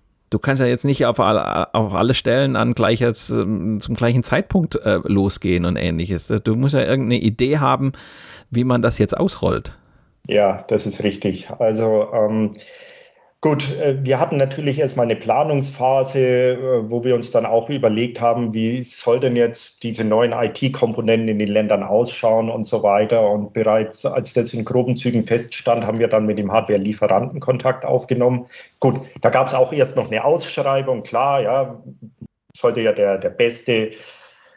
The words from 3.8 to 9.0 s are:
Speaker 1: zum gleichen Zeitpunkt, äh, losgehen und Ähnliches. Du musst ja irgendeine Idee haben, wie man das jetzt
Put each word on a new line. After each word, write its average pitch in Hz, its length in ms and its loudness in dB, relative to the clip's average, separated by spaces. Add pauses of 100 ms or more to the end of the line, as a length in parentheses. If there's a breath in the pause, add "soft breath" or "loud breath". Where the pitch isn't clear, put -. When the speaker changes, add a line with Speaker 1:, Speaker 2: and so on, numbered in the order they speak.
Speaker 1:
zum 120 140 -6
gleichen 120 300 2
Zeitpunkt, 170 500 -2
äh, 101 300 0
losgehen 95 600 0
und 87 120 0
Ähnliches. 85 500 -4 (160)
Du 110 140 0
musst 139 180 0
ja 131 80 2
irgendeine 120 400 0
Idee 127 360 2
haben, 135 340 2 (580 loud breath)
wie 120 140 0
man 123 180 2
das 117 160 2
jetzt - 180 2